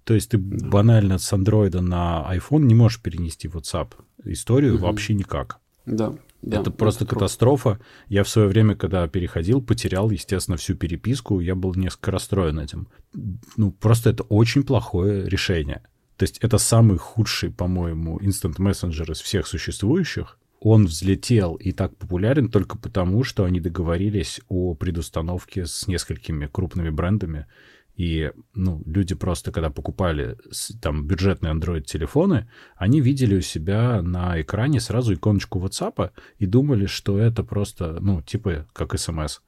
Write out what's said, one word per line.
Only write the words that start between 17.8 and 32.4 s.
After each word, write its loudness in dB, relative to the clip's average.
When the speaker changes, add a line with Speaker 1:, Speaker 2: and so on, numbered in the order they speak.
Speaker 1:
инстант-мессенджер -2
из -8
всех -4
существующих. -2
Он 6
взлетел 0
и -4
так -4
популярен 0
только 0
потому, 0
что -2
они 0
договорились -2
о -2
предустановке -6
с -8
несколькими -6
крупными -4
брендами. -2
И, -2
ну, -2
люди -2
просто, -4
когда -2
покупали -4
с-, -10
там, -2
бюджетные 0
Android-телефоны, -2